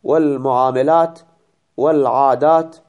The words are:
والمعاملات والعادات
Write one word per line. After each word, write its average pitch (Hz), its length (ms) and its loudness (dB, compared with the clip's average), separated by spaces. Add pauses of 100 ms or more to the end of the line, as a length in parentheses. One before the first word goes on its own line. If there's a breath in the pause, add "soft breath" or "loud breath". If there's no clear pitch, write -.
والمعاملات 139 1160 0 (580)
والعادات 139 960 0 (120)